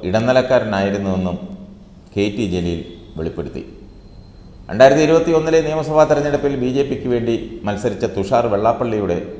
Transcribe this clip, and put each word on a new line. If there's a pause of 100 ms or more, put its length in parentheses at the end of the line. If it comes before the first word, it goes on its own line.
ഇടനിലക്കാരനായിരുന്നുവെന്നും (760)
കെ (120)
ടി
ജലീൽ (380)
വെളിപ്പെടുത്തി. (1080)
രണ്ടായിരത്തി
ഇരുപത്തി
ഒന്നിലെ
നിയമസഭാ
തെരഞ്ഞെടുപ്പിൽ (120)
ബി
ജെ
പിക്ക്
വേണ്ടി (340)
മത്സരിച്ച (140)
തുഷാർ
വെള്ളാപ്പള്ളിയുടെ (220)